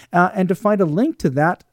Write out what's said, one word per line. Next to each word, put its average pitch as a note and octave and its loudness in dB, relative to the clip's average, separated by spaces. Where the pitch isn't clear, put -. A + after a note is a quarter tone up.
Uh, F3+ 2
and F#3 0
to F#3 0
find G#3 0
a F#3+ 4
link G3 -2
to E3 0
that, D3 -2